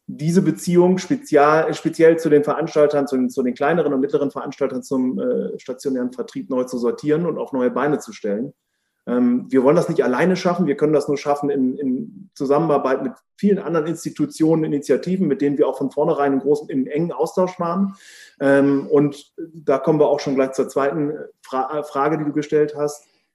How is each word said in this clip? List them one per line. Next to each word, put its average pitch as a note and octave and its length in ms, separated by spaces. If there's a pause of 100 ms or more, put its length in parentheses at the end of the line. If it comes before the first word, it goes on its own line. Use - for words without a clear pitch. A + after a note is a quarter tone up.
(120)
diese E3 300
Beziehung F3 560
spezial, D3+ 760
speziell D#3+ 460
zu E3 120
den D3 120
Veranstaltern, D3 640
zu C3 100
den, B2+ 140
zu B2+ 140
den B2 100
kleineren D3 400
und C3 60
mittleren C#3 320
Veranstaltern, B2+ 500
zum, B2+ 380
äh, C3 400
stationären B2+ 520
Vertrieb B2 380
neu B2+ 140
zu B2+ 140
sortieren D3 480
und D3+ 120
auf A#2+ 140
neue B2 180
Beine C3+ 300
zu A2 120
stellen. A2 400 (540)
Ähm, B2 440
wir C3 120
wollen C#3+ 140
das E3 120
nicht E3 160
alleine D3 320
schaffen. F3 300
Wir C#3+ 100
können D3+ 160
das D3 160
nur C#3+ 80
schaffen C#3+ 320
in, C3 300
in - 560
Zusammenarbeit C#3+ 680
mit C3+ 100 (240)
vielen G3 220
anderen D#3+ 280
Institutionen, D#3+ 800
Initiativen, D#3 640
mit C3+ 120
denen C#3+ 180
wir C#3+ 100
auch - 100
von C3+ 120
vornherein C#3+ 440
im C3+ 60
großen, D3 280
im C3+ 180
engen E3 260
Austausch F3+ 480
waren. F#3+ 340 (460)
Ähm, C#3 480
und D3 500
da D3+ 400
kommen D#3 220
wir D3 80
auch C#3+ 120
schon C#3+ 140
gleich C3 180
zur C3 160
zweiten C#3+ 440 (280)
Fra-, C#3 440
Frage, D3 340
die D3+ 60
du D3 80
gestellt D3+ 440
hast. D3 300 (280)